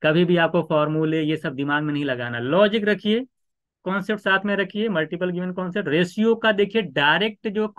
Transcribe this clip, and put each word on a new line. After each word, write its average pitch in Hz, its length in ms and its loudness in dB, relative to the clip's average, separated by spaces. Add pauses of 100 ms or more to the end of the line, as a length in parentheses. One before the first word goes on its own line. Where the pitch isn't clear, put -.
कभी 160 220 4
भी 175 120 2
आपको 165 260 2
formula 156 600 0
ये 156 140 -2
सब 156 180 -6
दिमाग 143 280 -2
में 151 100 -2
नहीं 143 120 -2
लगाना, 120 340 -4
Logic 196 460 2
रखिए, 208 420 0 (580)
concept 196 380 -4
साथ 190 220 0
में 202 120 0
रखिए, 208 320 -2
multiple 175 420 -2
given 180 220 -4
concept। 185 360 -4
रेशियो 180 460 2
का 226 180 0
देखिए 202 300 0
direct 170 680 0
जो 214 200 -2 (100)